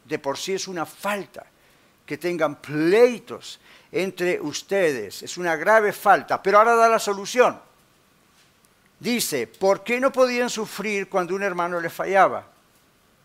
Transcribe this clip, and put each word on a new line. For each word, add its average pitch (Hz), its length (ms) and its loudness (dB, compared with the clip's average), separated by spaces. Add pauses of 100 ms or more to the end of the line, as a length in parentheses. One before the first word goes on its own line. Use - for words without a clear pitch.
"De 147 140 -6
por 139 180 -6
sí - 160 -6
es 185 160 -6
una 175 160 -6
falta - 640 -8 (580)
que 143 140 -8
tengan 160 380 -2
pleitos 170 1040 0 (300)
entre 180 500 -4
ustedes, 143 840 -4
es 120 140 -12
una 175 200 -2
grave 208 360 2
falta". 151 500 2
Pero 202 160 4
ahora 226 160 6
da 226 140 6
la 226 100 2
solución. 202 640 0 (1400)
Dice, 175 480 -4
"¿Por 190 380 0
qué 240 160 -2
no 269 100 2
podían 247 400 2
sufrir 202 580 -6
cuando 180 260 -2
un 196 80 -4
hermano 180 380 -2
les 165 120 -8
fallaba? 165 540 2 (800)